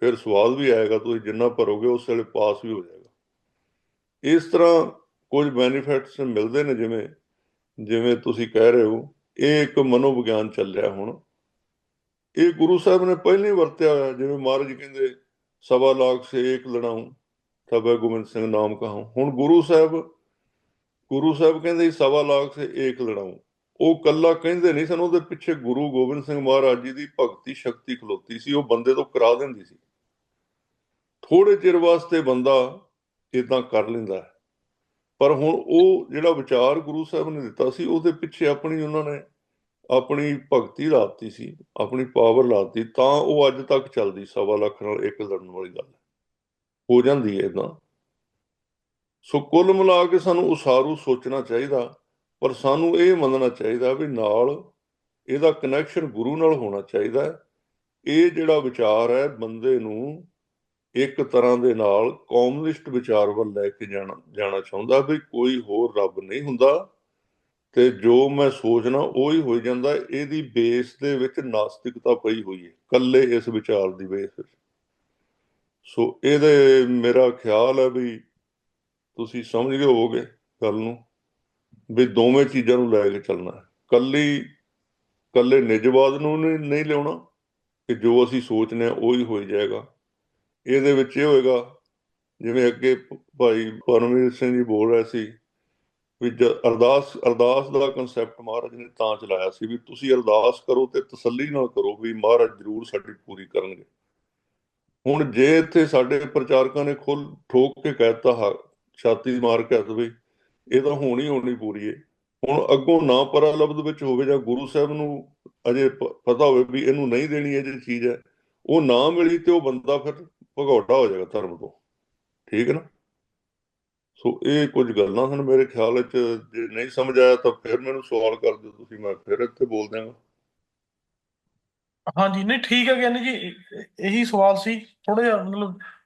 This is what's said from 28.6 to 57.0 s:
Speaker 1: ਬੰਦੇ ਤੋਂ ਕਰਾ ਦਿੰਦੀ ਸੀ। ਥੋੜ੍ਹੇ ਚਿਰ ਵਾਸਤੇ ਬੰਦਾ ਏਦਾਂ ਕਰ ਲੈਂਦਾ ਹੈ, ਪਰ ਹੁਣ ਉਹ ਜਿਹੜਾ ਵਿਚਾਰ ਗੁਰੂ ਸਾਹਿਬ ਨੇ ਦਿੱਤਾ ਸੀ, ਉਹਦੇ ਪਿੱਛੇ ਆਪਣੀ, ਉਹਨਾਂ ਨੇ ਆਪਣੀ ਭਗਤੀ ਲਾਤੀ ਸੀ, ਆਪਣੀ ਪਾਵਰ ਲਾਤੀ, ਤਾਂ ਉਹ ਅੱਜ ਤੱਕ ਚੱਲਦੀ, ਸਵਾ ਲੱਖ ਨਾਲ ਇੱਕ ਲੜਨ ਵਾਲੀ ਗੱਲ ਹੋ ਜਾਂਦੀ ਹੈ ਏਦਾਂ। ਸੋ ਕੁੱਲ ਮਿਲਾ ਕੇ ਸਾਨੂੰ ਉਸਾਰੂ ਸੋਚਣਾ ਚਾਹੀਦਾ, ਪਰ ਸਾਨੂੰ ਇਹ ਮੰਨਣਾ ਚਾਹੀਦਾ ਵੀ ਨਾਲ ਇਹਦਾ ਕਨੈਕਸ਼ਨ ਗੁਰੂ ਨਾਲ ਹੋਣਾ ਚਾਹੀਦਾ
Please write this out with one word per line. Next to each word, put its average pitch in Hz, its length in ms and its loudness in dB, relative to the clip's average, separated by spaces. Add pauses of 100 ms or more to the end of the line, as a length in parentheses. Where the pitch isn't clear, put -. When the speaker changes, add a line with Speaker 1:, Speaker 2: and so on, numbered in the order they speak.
Speaker 1:
ਬੰਦੇ 117 320 0
ਤੋਂ 143 100 -2
ਕਰਾ 120 300 2
ਦਿੰਦੀ 123 300 -8
ਸੀ। - 100 -20 (1500)
ਥੋੜ੍ਹੇ 196 340 4
ਚਿਰ 175 200 2
ਵਾਸਤੇ 170 440 2
ਬੰਦਾ 131 600 0 (540)
ਏਦਾਂ 127 280 -2
ਕਰ 110 260 -2
ਲੈਂਦਾ 110 280 -8
ਹੈ, - 160 -16 (840)
ਪਰ 143 140 4
ਹੁਣ 151 220 0
ਉਹ 185 560 4
ਜਿਹੜਾ 156 220 0
ਵਿਚਾਰ 139 480 0
ਗੁਰੂ 156 240 -8
ਸਾਹਿਬ 156 260 -6
ਨੇ 151 100 -8
ਦਿੱਤਾ 127 300 -4
ਸੀ, 165 140 -6
ਉਹਦੇ 165 280 0
ਪਿੱਛੇ 160 340 -6
ਆਪਣੀ, 156 360 -4
ਉਹਨਾਂ 151 220 -6
ਨੇ 147 180 -10 (680)
ਆਪਣੀ 143 500 0 (120)
ਭਗਤੀ 127 320 -2
ਲਾਤੀ 113 460 0
ਸੀ, - 260 -16 (200)
ਆਪਣੀ 123 280 -6
ਪਾਵਰ 120 400 4
ਲਾਤੀ, 113 400 -2
ਤਾਂ 131 280 0
ਉਹ 147 360 2
ਅੱਜ 131 140 -4
ਤੱਕ 135 260 -2
ਚੱਲਦੀ, 98 380 -4
ਸਵਾ 101 300 -2
ਲੱਖ 104 260 -4
ਨਾਲ 104 220 -6
ਇੱਕ 104 180 -8
ਲੜਨ 95 280 -10
ਵਾਲੀ 92 200 -14
ਗੱਲ - 220 -18 (1000)
ਹੋ 123 120 6
ਜਾਂਦੀ 120 380 0
ਹੈ 98 60 -2
ਏਦਾਂ। 95 220 -6 (1500)
ਸੋ - 180 -4
ਕੁੱਲ 175 320 4
ਮਿਲਾ 185 320 4
ਕੇ 180 140 0
ਸਾਨੂੰ 180 320 0
ਉਸਾਰੂ 143 460 0
ਸੋਚਣਾ 131 440 -4
ਚਾਹੀਦਾ, 123 540 -4 (460)
ਪਰ 139 120 -2
ਸਾਨੂੰ 156 440 0
ਇਹ 180 200 4
ਮੰਨਣਾ 131 320 0
ਚਾਹੀਦਾ 120 440 -2
ਵੀ 147 140 -6
ਨਾਲ 123 640 -2 (560)
ਇਹਦਾ 147 260 2
ਕਨੈਕਸ਼ਨ 151 540 -4
ਗੁਰੂ 120 300 -6
ਨਾਲ 160 180 2
ਹੋਣਾ 104 260 -6
ਚਾਹੀਦਾ 117 440 -4